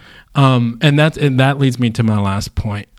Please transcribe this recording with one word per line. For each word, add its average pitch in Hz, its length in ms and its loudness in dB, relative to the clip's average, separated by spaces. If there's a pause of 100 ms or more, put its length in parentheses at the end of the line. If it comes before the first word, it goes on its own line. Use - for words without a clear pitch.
(340)
Um, 120 480 2
and 147 160 2
that's, 151 180 2
and 139 240 0
that 135 180 2
leads 131 220 0
me 120 100 0
to 113 120 -2
my 107 180 0
last 101 340 -4
point, 101 320 -6 (120)